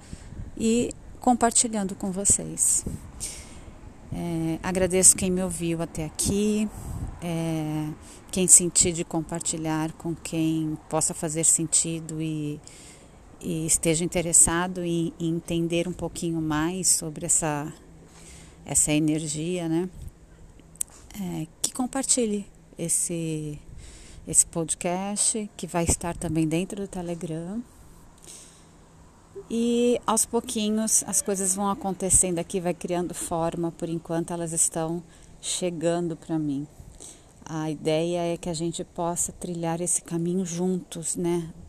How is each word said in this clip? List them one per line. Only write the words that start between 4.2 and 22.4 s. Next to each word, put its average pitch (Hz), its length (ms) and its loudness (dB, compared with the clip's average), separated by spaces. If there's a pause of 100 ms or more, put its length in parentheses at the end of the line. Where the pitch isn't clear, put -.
agradeço 185 540 4
quem 190 140 0
me 180 120 2
ouviu 170 400 -2
até 160 220 -4
aqui, 208 640 2 (540)
é, 160 680 -2 (440)
quem 185 160 4
sentir 175 440 8
de 165 140 -2
compartilhar 160 880 -2
com 170 220 -4
quem 160 640 0 (120)
possa 156 240 0
fazer 160 320 -2
sentido 160 760 2
e, 151 400 -2 (800)
e 160 280 -2
esteja 165 360 4
interessado 175 800 4
em, 170 360 0
em 165 160 0
entender 170 520 0
um 175 60 -2
pouquinho 165 480 -2
mais 160 460 0
sobre 165 400 0
essa, 151 440 2 (920)
essa - 260 2
energia, 156 800 2
né? 170 180 2 (1300)
É, 170 240 -2 (160)
que - 100 -2
compartilhe 240 760 0 (320)